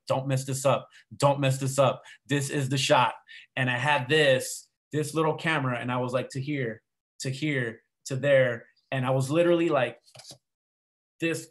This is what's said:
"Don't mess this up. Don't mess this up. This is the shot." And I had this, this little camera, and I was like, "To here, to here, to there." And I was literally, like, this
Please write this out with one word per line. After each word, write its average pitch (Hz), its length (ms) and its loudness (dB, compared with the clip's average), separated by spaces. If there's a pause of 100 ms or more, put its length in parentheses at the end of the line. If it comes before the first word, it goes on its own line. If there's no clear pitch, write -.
"Don't 131 200 -2
mess 135 160 0
this 131 220 -4
up. 135 220 2 (280)
Don't 143 240 2
mess 135 200 0
this 135 180 -4
up. 127 240 4 (240)
This 139 240 -2
is 139 180 -2
the 135 120 -2
shot." 131 340 4 (420)
And 131 140 0
I 123 80 0
had 135 320 0
this, 135 600 2 (220)
this 151 220 -4
little 156 220 0
camera, 147 440 -2
and 120 120 -6
I 127 60 -2
was 123 160 -4
like, 127 160 -4
"To 131 120 -8
here, 135 400 -6 (380)
to 139 100 -6
here, 131 540 -4 (220)
to 139 100 -8
there." 123 500 2 (260)
And 127 140 -2
I 131 60 0
was 135 180 0
literally, 170 400 4
like, 127 280 0 (1200)
this 165 320 -4